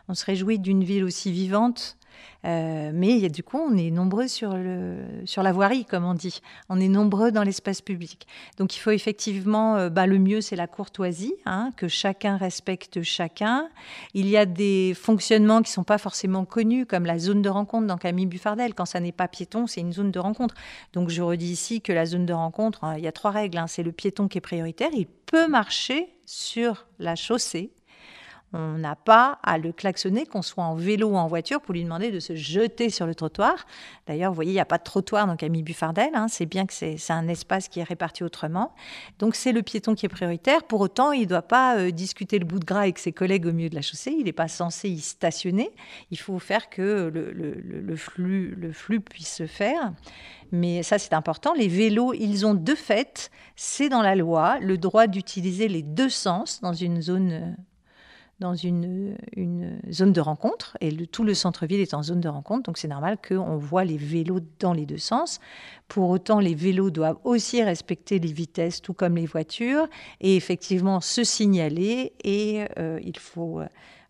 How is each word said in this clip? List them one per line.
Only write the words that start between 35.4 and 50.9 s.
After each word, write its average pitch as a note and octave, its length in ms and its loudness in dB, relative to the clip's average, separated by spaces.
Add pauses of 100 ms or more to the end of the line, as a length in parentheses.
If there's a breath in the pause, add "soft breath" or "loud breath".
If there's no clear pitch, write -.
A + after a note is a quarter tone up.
à D#3 60 -2
Mibufardel, E3 680 0
hein. A3 140 0
C'est G#3 180 -4
bien F#3+ 200 -2
que - 60 -8
c'est, D#3 240 -6
c'est - 160 -6
un E3 160 0
espace F3+ 400 -2
qui F3 120 -8
est E3 40 -4
réparti E3+ 400 -6
autrement. E3+ 500 -4 (440 loud breath)
Donc, A3 160 2
c'est - 180 0
le A3+ 100 2
piéton A3 320 -2
qui G3+ 120 -2
est - 20 0
prioritaire. F#3+ 560 2
Pour A3 160 0
autant, B3 320 2
il C4 100 2
ne G3+ 40 0
doit F3 160 0
pas, B3 340 4
euh, F3+ 140 2
discuter F#3+ 480 -2
le F3 60 -2
bout E3+ 140 -4
de E3+ 60 -2
gras G3 160 0
avec F#3+ 180 0
ses E3 140 -4
collègues F#3 340 0
au E3+ 60 0
milieu E3 160 0
de D#3+ 60 -8
la D3 80 -6
chaussée. B3+ 360 -6
Il C4+ 60 2
n'est E3+ 80 -2
pas E3 160 -2
censé F3 400 -6
y E3 120 -4
stationner. F#3 680 -2 (400 loud breath)
Il E3+ 80 -8
faut F#3+ 200 -6
faire G3+ 320 -4
que F#3+ 420 0
le, D#3+ 200 -6
le, D3+ 220 -6
le, - 260 -10
le F3 160 -6
flux, F#3 600 -4
le E3+ 160 -8
flux G#3+ 280 -4
puisse - 340 -12
se E3 120 -8
faire. A#3+ 460 -2 (600 loud breath)
Mais F3 320 0
ça, G#3 140 2